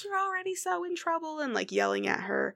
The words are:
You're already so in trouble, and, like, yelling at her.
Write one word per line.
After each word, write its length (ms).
You're 140
already 360
so 300
in 120
trouble, 440
and, 140
like, 180
yelling 360
at 140
her. 320